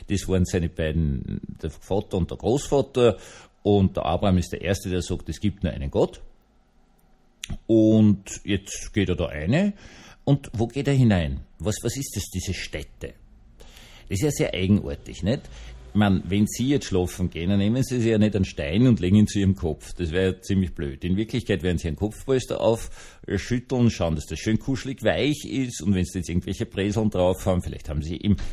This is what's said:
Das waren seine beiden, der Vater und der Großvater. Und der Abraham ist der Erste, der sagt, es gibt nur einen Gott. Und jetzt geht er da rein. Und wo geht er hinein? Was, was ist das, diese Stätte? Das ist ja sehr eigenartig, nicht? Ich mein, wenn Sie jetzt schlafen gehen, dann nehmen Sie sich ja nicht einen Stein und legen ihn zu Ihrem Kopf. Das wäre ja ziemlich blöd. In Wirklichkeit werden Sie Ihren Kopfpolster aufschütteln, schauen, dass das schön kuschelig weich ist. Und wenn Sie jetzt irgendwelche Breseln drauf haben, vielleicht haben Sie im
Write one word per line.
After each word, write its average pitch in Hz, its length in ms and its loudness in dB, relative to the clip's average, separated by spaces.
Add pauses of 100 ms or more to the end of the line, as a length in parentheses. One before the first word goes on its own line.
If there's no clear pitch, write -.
Das 98 180 -2
waren 92 160 2
seine 87 240 0
beiden, 78 720 -2 (240)
der 80 60 -6
Vater 101 480 -4
und 85 140 -2
der - 60 -10
Großvater. 123 800 2 (460)
Und 101 320 6
der - 100 -2
Abraham 90 340 2
ist 85 120 -2
der - 100 -8
Erste, 85 280 -2
der 90 120 -2
sagt, - 280 -6
es 76 100 -8
gibt - 240 -2
nur - 80 -2
einen 67 180 -6
Gott. 123 320 0 (1400)
Und 110 800 4
jetzt - 500 -6
geht 98 140 2
er 90 80 0
da 82 120 -2
rein. 135 460 0 (540)
Und 143 240 2
wo 117 160 0
geht 139 220 -2
er 143 40 4
hinein? 92 460 4 (180)
Was, 101 260 -4
was 117 120 -4
ist 135 220 -8
das, 95 80 -4
diese 92 280 -6
Stätte? - 600 -12 (960)
Das 101 100 -2
ist 135 40 0
ja 151 80 2
sehr 143 220 -2
eigenartig, 90 680 0
nicht? 123 200 -2 (460)
Ich - 60 -10
mein, 101 320 2
wenn 101 200 2
Sie 120 200 -4
jetzt 143 200 0
schlafen 90 420 -2
gehen, 85 200 -4
dann 101 100 2
nehmen 110 220 2
Sie 123 200 -2
sich 113 100 2
ja 110 60 4
nicht 104 180 4
einen 95 80 2
Stein 92 440 0
und 117 120 6
legen 90 160 4
ihn 104 120 8
zu - 120 -2
Ihrem 95 160 4
Kopf. - 380 -6
Das 82 180 -4
wäre 92 220 2
ja - 80 -10
ziemlich 95 340 -2
blöd. 71 300 -8
In 90 100 0
Wirklichkeit 107 480 -2
werden 90 140 0
Sie - 100 -4
Ihren 76 80 -4
Kopfpolster - 640 -2
aufschütteln, 120 1300 0
schauen, 82 260 0
dass 73 100 -8
das - 140 -8
schön 110 200 0
kuschelig 131 420 -6
weich 107 440 0
ist. 123 360 -4
Und 95 140 2
wenn 90 80 2
Sie - 160 -6
jetzt 82 80 -6
irgendwelche 92 380 -4
Breseln 104 440 -2
drauf 92 360 2
haben, 92 160 2
vielleicht - 260 -10
haben 76 140 -4
Sie 80 160 -6
im 101 180 2 (180)